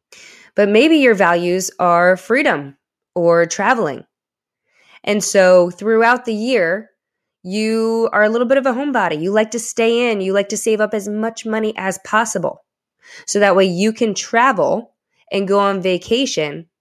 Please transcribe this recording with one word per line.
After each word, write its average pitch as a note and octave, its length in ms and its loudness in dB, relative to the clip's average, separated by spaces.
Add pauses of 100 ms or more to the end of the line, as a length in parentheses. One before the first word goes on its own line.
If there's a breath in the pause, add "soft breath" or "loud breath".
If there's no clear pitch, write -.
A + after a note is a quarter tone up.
(560 loud breath)
But G3+ 120 2
maybe C#4+ 300 4
your B3 180 4
values F3+ 640 0
are F3+ 380 4
freedom F#3+ 600 -2 (380)
or E3+ 300 2
traveling. G3 600 -4 (1000 soft breath)
And G#3 180 -2
so F#3 460 4
throughout A3+ 560 0
the A3+ 80 -4
year, G#3+ 560 -2 (520)
you A3 680 -2
are G#3 120 2
a G#3+ 60 4
little A#3 180 0
bit C4+ 100 2
of C4 80 0
a B3+ 80 0
homebody. A3 480 -2
You F#3 100 -4
like A3 200 0
to A#3+ 80 -8
stay A#3 520 0
in. G#3 80 -4
You F#3+ 140 -4
like G3+ 160 -2
to A3 80 -6
save A3 240 -2
up G#3+ 120 -2
as G3+ 140 -6
much A3 380 -6
money A3 320 -4
as F#3+ 220 -6
possible. - 680 -4 (600 loud breath)
So - 140 -2
that G3+ 160 4
way F#3+ 80 6
you G3 300 0
can A3 200 -2
travel A3+ 800 -2 (360)
and G3 160 -2
go G3+ 120 2
on G3 220 0
vacation F3 840 -4 (140)